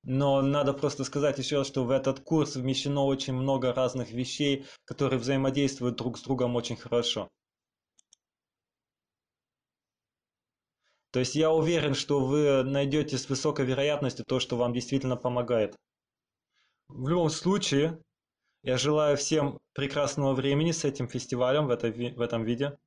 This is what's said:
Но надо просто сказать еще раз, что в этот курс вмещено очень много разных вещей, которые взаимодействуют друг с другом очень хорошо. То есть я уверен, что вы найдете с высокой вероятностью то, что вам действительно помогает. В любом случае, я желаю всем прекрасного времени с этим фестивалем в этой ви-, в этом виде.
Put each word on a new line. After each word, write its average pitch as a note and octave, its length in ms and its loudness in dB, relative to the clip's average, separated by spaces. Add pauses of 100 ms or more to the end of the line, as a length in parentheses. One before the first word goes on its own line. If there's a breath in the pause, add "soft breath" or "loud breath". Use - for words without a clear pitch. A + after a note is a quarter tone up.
Но C#3 320 2
надо C#3 320 2
просто C#3 300 -2
сказать C#3 360 0
еще C#3+ 200 -2
раз, C3+ 80 0
что C3 180 -2
в A#2+ 60 -2
этот C3+ 300 0
курс D3+ 340 0
вмещено C3+ 520 0
очень C3+ 280 0
много C3 380 0
разных A#2+ 400 -2
вещей, C#3 520 -2 (200 loud breath)
которые C3 340 0
взаимодействуют C3+ 800 0
друг A#2 200 -4
с - 60 -16
другом B2 320 0
очень A#2+ 220 -2
хорошо. A#2+ 520 -2 (3750)
То B2+ 80 0
есть B2+ 160 -2
я D#3 160 4
уверен, D#3 440 2
что C#3 300 0
вы C#3 380 4
найдете C#3 560 0
с - 100 -8
высокой C#3 380 0
вероятностью C#3 580 -2
то, B2+ 140 -2
что A#2+ 180 -2
вам A#2+ 160 0
действительно B2+ 440 -2
помогает. A#2+ 580 0 (1120)
В B2+ 200 -6
любом E3 220 4
случае, E3 720 0 (600)
я B2+ 160 0
желаю D3 380 4
всем C#3+ 420 0 (140)
прекрасного C#3 640 0
времени C#3 360 2
с D#3+ 140 -4
этим C3+ 240 -2
фестивалем B2+ 580 0
в B2+ 40 -2
этой A#2 200 0
ви-, A#2+ 240 -6
в A#2+ 60 -10
этом A#2+ 240 -2
виде. C3 420 -2